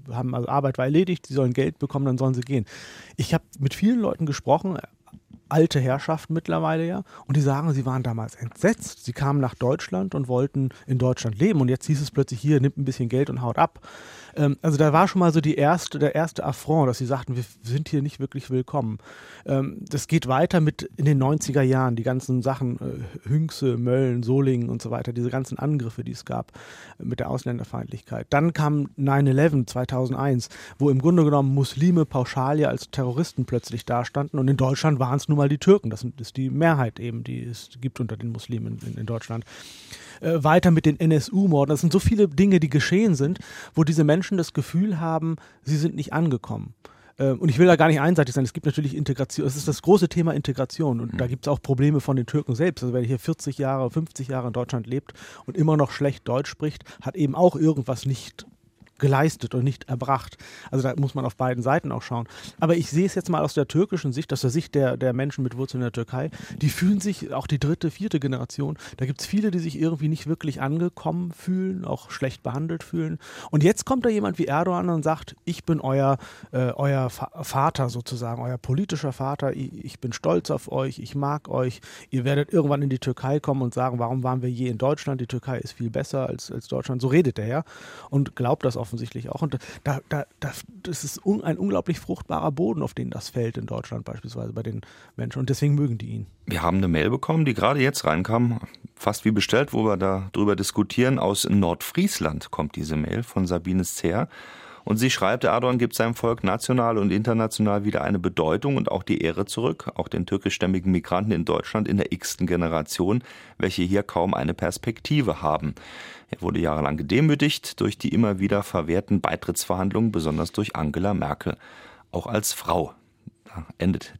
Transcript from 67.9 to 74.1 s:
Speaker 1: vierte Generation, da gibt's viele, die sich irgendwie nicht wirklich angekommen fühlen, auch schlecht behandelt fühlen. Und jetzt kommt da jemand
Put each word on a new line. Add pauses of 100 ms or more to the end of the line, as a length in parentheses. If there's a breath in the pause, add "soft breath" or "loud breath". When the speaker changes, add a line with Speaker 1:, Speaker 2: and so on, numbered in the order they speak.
Speaker 1:
vierte
Generation, (180 loud breath)
da
gibt's
viele,
die
sich
irgendwie
nicht
wirklich
angekommen
fühlen,
auch
schlecht
behandelt
fühlen. (320 loud breath)
Und
jetzt
kommt
da
jemand